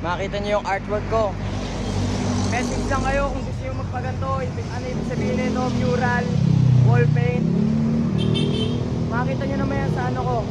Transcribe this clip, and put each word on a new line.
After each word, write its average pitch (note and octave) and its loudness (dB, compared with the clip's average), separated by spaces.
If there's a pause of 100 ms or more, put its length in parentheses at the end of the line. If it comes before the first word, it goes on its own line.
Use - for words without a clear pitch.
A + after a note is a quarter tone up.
Makita F3+ -4
nyo G3+ -2 (100)
yung - -6
artwork G3+ -4
ko. A3 0 (1200)
Message A#3+ -2
lang C4 0
kayo C#4 0
kung C#4 -4
gusto - -6
nyo C4 -4
magpaganto. B3+ -4 (140)
Ibig, B3+ -4
ano - -6
ibig C4 -4
sabihin B3+ -2
nito? B3+ 0 (160)
Mural, B3 2 (580)
wall D#3 6 (100)
paint. - 2 (1600)
Makita B3 -2
nyo - -2
naman C4+ 0
yan F3+ 0
sa D#3 -2 (100)
ano D3+ -4
ko. D#3+ 0 (140)